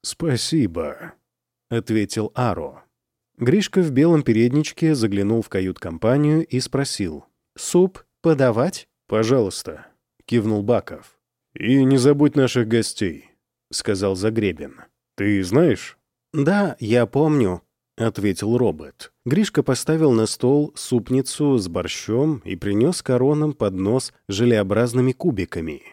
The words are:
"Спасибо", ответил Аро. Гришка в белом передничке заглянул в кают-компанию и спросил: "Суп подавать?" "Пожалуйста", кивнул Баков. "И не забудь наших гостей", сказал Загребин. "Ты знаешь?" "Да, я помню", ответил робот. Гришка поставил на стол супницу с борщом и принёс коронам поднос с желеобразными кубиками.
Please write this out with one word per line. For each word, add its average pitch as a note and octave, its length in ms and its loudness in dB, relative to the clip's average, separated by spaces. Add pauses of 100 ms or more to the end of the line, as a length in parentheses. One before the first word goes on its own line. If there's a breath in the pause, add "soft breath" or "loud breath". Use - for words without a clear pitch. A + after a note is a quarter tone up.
"Спасибо", A#2+ 1120 -4 (560)
ответил A2 640 -2
Аро. E2 500 -2 (540)
Гришка F#3 420 2
в E3 100 2
белом D3+ 320 4
передничке B2 720 0
заглянул G#2+ 480 0
в - 60 -8
кают-компанию A2+ 1000 0
и B2+ 140 -4
спросил: G2 640 -6 (320)
"Суп - 480 0 (160)
подавать?" C3+ 680 0 (180)
"Пожалуйста", G#2+ 800 -2 (400)
кивнул G#2+ 360 0
Баков. - 560 -4 (360)
"И C3 300 2
не C3+ 120 4
забудь C#3+ 400 4
наших B2 320 2
гостей", G#2+ 600 -2 (420)
сказал G2 440 -2
Загребин. F#2+ 680 -4 (340)
"Ты G2+ 260 0
знаешь?" B2 560 0 (340)
"Да, F3 460 0
я A#2 280 2
помню", C#3 560 0 (360)
ответил G#2 580 -2
робот. D#2+ 560 -4 (120)
Гришка D#3 380 0
поставил D#3 500 2
на A2+ 140 2
стол C#3+ 480 0
супницу C3+ 840 -2
с F#2 100 -4
борщом G#2+ 760 -4
и F#2 120 -8
принёс G#2 460 0
коронам D3 500 0
поднос G2+ 600 -2 (160 soft breath)
с G2+ 40 -4
желеобразными A#2 800 2
кубиками. F2+ 680 -6 (100)